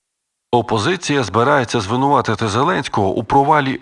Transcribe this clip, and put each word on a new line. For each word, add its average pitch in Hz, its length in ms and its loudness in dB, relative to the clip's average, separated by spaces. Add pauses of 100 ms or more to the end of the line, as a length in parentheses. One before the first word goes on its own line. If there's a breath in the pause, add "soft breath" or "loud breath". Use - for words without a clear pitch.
(520)
«Опозиція 123 720 0
збирається 117 580 0
звинуватити 117 640 0
Зеленського 123 640 -2
у 113 140 -2
провалі 139 580 2